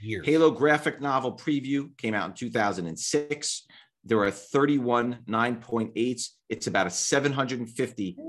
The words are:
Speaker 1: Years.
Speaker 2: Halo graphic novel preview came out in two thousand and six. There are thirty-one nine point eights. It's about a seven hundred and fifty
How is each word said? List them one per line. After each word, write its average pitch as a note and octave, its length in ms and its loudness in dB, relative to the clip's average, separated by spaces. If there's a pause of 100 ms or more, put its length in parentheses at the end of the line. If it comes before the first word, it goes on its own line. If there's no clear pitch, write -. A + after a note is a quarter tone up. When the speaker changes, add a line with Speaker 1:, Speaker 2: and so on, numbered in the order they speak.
Speaker 1:
Years. G#2 260 -6
Speaker 2:
Halo D#3 240 6
graphic D3 500 2
novel C3 360 0
preview C#3 600 -4
came A2 180 -2
out F#2+ 140 -2
in F#2+ 60 -12
two A#2 160 -8
thousand G2+ 360 0
and D#2+ 120 -8
six. - 680 -4 (380)
There A2 180 4
are G2+ 80 4
thirty-one B2 960 2
nine A#2 300 0
point A2+ 400 -2
eights. B2 400 -4 (120)
It's - 180 -6
about F#2+ 200 2
a F2 40 -4
seven C#3 420 0
hundred C3 280 -2
and A2+ 80 -8
fifty G#2 480 -6 (120)